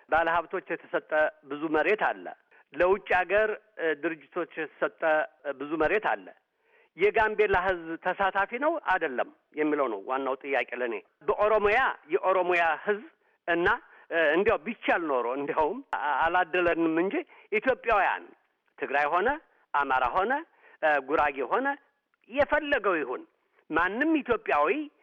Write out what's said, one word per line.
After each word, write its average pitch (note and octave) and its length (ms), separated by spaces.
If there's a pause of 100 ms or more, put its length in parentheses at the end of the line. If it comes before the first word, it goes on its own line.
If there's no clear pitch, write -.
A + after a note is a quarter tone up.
ባለሀብቶች E3 600
የተሰጠ - 420 (340)
ብዙ D3 240
መሬት D#3 340
አለ። G#2 220 (480)
ለውጭ F#3 400
ሀገር F#3 360 (480)
ድርጅቶች D#3+ 580
የተሰጠ D3+ 480 (520)
ብዙ C#3 220
መሬት E3 300
አለ። G#2 200 (720)
የጋምቤላ G#3 640
ህዝብ F3 280 (120)
ተሳታፊ F#3+ 580
ነው D4 140 (120)
አይደለም D#3 440 (260)
የሚለው D3 340
ነው G#2 140
ዋናው C3 360
ጥያቄ C3+ 380
ለኔ። B2 180 (300)
በኦሮሚያ G#3 540 (320)
የኦሮሚያ F3+ 520 (160)
ህዝብ G#3 260 (440)
እና፣ E3+ 180 (640)
እንዲያው G3 280
ቢቻል A3 460
ኖሮ C3 280
እንዲያውም D3+ 460 (420)
አላደለንም E3 760
እንጂ F#3 180 (380)
ኢትዮጵያውያን G#3 720 (540)
ትግራይ C#3+ 280
ሆነ F3 220 (460)
አማራ C3+ 360
ሆነ F#3 220 (720)
ጉራጌ C#3+ 420
ሆነ G#3 240 (640)
የፈለገው C#4 640
ይሁን B2+ 260 (480)
ማንም F#3+ 440
ኢትዮጵያዊ F#3 540 (340)